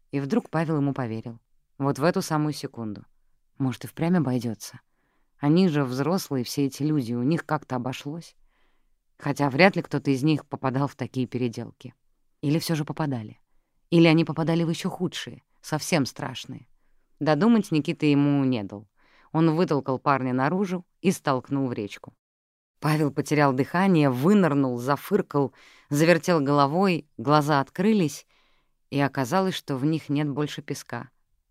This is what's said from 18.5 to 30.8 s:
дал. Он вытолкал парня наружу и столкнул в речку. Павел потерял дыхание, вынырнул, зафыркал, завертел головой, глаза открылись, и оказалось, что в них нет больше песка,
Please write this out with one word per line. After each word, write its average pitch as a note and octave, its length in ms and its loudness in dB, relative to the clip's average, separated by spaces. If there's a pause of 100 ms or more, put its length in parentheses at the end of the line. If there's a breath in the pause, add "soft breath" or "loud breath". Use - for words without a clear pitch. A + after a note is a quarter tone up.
дал. G2+ 240 -14 (440 soft breath)
Он D#3+ 240 2
вытолкал C#3 440 0
парня C3 340 0
наружу F3 520 -2 (160)
и F#3 100 2
столкнул C3+ 560 -2
в A#2+ 60 -4
речку. - 400 -10 (680)
Павел D3+ 320 0
потерял D3 420 2
дыхание, D#3 560 2
вынырнул, C#3+ 680 2
зафыркал, C#3 760 -2 (360 soft breath)
завертел E3 500 4
головой, D3 680 2 (100)
глаза C#3+ 420 4
открылись, F#3 640 0 (640)
и C#3 100 -2
оказалось, C#3+ 560 0
что - 200 -6
в B2+ 100 -2
них D#3 240 -2
нет D3 200 -2
больше C#3+ 320 -6
песка, C3 480 -10 (420)